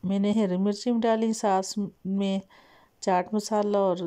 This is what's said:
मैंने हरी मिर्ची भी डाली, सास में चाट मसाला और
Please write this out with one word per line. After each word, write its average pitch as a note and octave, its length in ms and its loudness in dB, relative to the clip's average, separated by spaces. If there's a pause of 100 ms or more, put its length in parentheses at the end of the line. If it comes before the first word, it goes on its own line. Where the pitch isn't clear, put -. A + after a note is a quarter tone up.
मैंने G3 300 0
हरी G3 240 2
मिर्ची G3+ 340 0
भी A#3 80 2
डाली, A3+ 360 2
सास F#3+ 420 0
में G3 640 -2 (640)
चाट F#3 300 0
मसाला G#3 480 0
और F#3 260 2